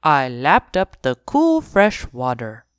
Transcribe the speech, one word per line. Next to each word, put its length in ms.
I 260
lapped 480
up 260
the 120
cool, 460
fresh 520
water. 540